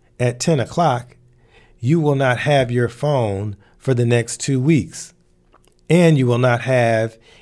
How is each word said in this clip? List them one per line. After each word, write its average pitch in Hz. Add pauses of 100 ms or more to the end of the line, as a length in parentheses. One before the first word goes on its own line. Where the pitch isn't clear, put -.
(180)
at 123
ten 160
o'clock, 131 (600)
you 151
will 147
not 131
have 139
your 120
phone 107 (200)
for -
the 120
next 117
two 135
weeks, 131 (760)
and 165
you 131
will 120
not 123
have 117 (240)